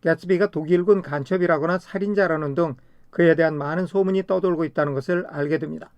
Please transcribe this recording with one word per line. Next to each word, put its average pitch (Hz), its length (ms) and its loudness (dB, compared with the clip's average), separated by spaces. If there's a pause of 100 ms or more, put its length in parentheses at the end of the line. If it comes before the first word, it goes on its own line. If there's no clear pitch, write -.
개츠비가 175 480 0
독일군 175 500 2
간첩이라거나 170 760 -2
살인자라는 180 760 -2
등 156 200 0 (340)
그에 170 260 4
대한 156 220 2
많은 156 300 -4
소문이 190 400 0
떠돌고 180 400 0
있다는 147 260 -2
것을 175 360 -2
알게 147 300 -2
됩니다. 156 400 -10